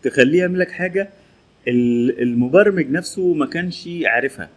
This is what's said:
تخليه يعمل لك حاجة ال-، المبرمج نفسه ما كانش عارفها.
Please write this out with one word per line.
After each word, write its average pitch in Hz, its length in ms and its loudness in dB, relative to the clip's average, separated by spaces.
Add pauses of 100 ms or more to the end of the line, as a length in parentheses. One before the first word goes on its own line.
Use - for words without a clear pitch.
تخليه 135 360 4
يعمل 180 200 0
لك 180 120 -2
حاجة 185 380 -4 (580)
ال-، 120 540 2
المبرمج 135 680 2
نفسه 175 440 -2
ما 147 120 0
كانش 175 440 -8 (140)
عارفها. 117 540 -2